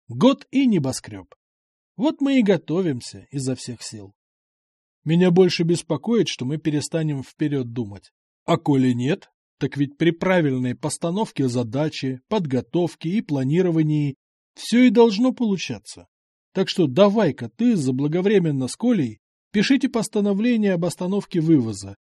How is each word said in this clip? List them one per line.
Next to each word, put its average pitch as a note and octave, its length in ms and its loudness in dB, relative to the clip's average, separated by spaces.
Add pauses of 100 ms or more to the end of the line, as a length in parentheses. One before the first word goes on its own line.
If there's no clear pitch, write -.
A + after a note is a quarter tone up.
год G#3+ 420 2
и C4+ 160 2
небоскрёб. B2+ 680 -2 (640)
Вот D#4 240 -2
мы C#4 180 2
и B3 40 4
готовимся D#3+ 880 -2
изо C3 240 -4
всех B2 280 -14
сил. G2+ 320 -16 (920)
Меня F3 260 4
больше F3+ 320 4
беспокоит, E3+ 640 -2
что - 160 -8
мы D3 140 -4
перестанем D3+ 640 -4
вперёд C#3 500 -4
думать. G2+ 400 -10 (320)
А E3 120 0
коли C3 360 2
нет, C3+ 380 -4 (280)
так C3 180 -6
ведь C#3 200 -4
при E3 140 0
правильной D3 640 0
постановке E3 720 -4
задачи, B2+ 800 -4
подготовке D#3+ 840 -2
и G#3+ 120 0
планировании D3+ 920 0 (380)
всё - 280 2
и B3+ 80 8
должно A#3 420 4
получаться. F3+ 760 -6 (440)
Так F#3+ 160 -2
что E3+ 180 0
давай-ка F3 640 2
ты A#3 280 0
заблаговременно D3+ 920 0
с - 80 -10
Колей F3 440 -2 (320)
пишите C4 360 2
постановление G#3 840 0
об E3+ 100 -2
остановке F3+ 560 -4
вывоза, A2+ 560 0 (220)